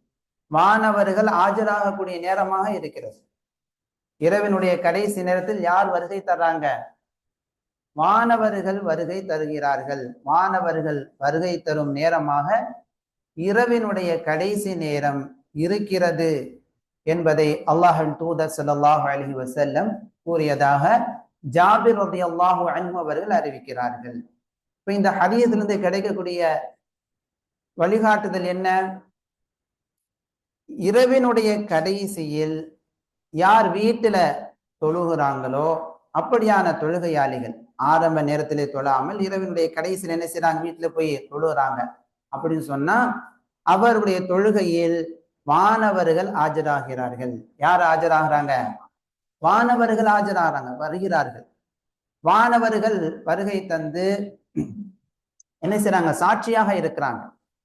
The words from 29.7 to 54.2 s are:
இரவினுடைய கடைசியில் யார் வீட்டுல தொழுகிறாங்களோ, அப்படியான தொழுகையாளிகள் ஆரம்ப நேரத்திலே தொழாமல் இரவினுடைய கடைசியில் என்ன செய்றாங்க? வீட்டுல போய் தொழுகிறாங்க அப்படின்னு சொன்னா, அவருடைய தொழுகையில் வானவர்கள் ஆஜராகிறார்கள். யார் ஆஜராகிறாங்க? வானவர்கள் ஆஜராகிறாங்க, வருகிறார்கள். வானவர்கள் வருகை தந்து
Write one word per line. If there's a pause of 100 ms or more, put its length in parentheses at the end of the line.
இரவினுடைய
கடைசியில் (500)
யார்
வீட்டுல (460)
தொழுகிறாங்களோ, (280)
அப்படியான
தொழுகையாளிகள் (140)
ஆரம்ப
நேரத்திலே
தொழாமல்
இரவினுடைய
கடைசியில்
என்ன
செய்றாங்க?
வீட்டுல
போய்
தொழுகிறாங்க (480)
அப்படின்னு
சொன்னா, (340)
அவருடைய
தொழுகையில் (380)
வானவர்கள்
ஆஜராகிறார்கள். (120)
யார்
ஆஜராகிறாங்க? (640)
வானவர்கள்
ஆஜராகிறாங்க,
வருகிறார்கள். (720)
வானவர்கள்
வருகை
தந்து (1200)